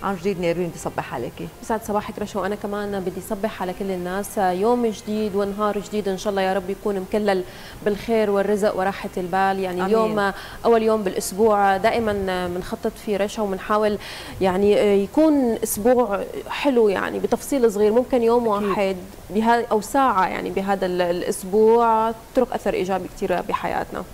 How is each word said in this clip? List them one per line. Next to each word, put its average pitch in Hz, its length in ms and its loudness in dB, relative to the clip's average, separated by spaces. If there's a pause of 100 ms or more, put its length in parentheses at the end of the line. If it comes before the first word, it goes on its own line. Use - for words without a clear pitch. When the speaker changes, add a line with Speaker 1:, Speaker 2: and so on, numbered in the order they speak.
Speaker 1:
عن 196 120 -2
جديد 180 240 -4
نيرين 170 300 0
بدي 170 100 -14
صبح - 340 -6
عليكي. 160 340 -8 (160)
Speaker 2:
يسعد 214 200 -4
صباحك 208 360 -4
رشا، 208 200 -6
وأنا 190 160 -2
كمان 202 440 -6
بدي 185 220 -6
صبح 202 400 -6
على 185 180 -4
كل 196 120 -4
الناس. 185 460 -4
يوم 208 480 2
جديد 214 500 -2
ونهار 202 440 0
جديد، 202 280 -4
إن 190 100 -2
شاء 208 140 -4
الله 196 100 0
يا 190 120 0
رب 190 160 -4
يكون 196 300 -2
مكلل 190 440 0 (420)
بالخير 214 440 0
والرزق 202 480 2
وراحة 190 400 -2
البال. 190 420 0
يعني 180 220 -2
Speaker 1:
آمين. 185 40 0
Speaker 2:
اليوم 214 460 2 (340)
أول 226 180 6
يوم 220 200 2
بالأسبوع 196 760 2
دائمًا 196 720 0
بنخطط 185 440 -4 (140)
فيه 202 120 0
رشا، 202 240 -2
وبنحاول 208 560 0 (440)
يعني 202 600 4
يكون 277 600 4
أسبوع 214 600 2 (260)
حلو 240 400 4
يعني 170 300 -2
بتفصيل 233 520 2
صغير، 208 200 4
ممكن 247 320 2
يوم 233 260 4
Speaker 1:
أكيد. 208 200 0
Speaker 2:
واحد 190 260 0 (340)
بها-، 226 420 2
أو 214 100 2
ساعة 202 460 2
يعني 190 220 -4
بهذا 196 360 -2
ال-، 180 160 0
الأسبوع 220 1120 2
تترك 240 400 -2
أثر - 220 -2
إيجابي 180 340 -2
كتير 180 340 -2
بحياتنا. - 600 -4 (100)